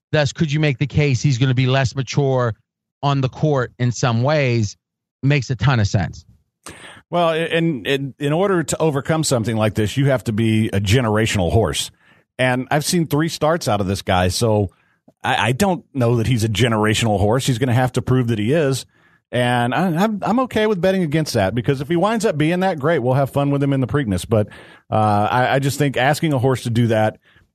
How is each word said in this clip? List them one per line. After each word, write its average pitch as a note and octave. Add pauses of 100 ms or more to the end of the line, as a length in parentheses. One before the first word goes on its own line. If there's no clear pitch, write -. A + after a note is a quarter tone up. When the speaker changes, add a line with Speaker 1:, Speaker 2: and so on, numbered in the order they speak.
(120)
Speaker 1:
Thus, D3+
could D#3
you D3+
make D3
the D3
case C#3+
he's C3
gonna C3
be C3
less C3
mature C3 (480)
on C#3
the B2+
court C#3+
in A#2+
some A#2
ways?" B2+ (480)
Makes C#3+
a C3
ton B2+
of G2+
sense. E2 (840)
Speaker 2:
Well, E3
in, E3
in, C3+
in C#3+
order F3+
to C#3+
overcome D#3
something A2+
like A2
this, G#2+
you C#3
have C3
to A2+
be A2
a G2
generational G#2+
horse. F#2 (480)
And B2+
I've D3+
seen E3+
three D#3
starts D#3+
out G#2
of G2
this F#2+
guy, F#2
so G#2 (520)
I, G#2+
I B2+
don't F#3 (100)
know B2
that A2
he's B2
a A2+
generational G#2+
horse. A2
He's B2
gonna B2
have B2+
to B2
prove B2+
that A2+
he G#2
is. C3+ (440)
And B2
I, E3
I'm, A3
I'm B3
okay A3
with G#3
betting F#3+
against D#3
that, G2
because C3
if C#3+
he E3+
winds G3+
up F3
being E3
that, F#3
great, D3+
we'll B2+
have C#3
fun C#3+
with C#3+
him C#3
in C3+
the B2+
Preakness. A2
But, G#2+ (420)
uh, G#2+
I, B2
I C#3
just C3+
think C#3+
asking D3
a C3+
horse B2+
to B2
do A#2
that A2 (360)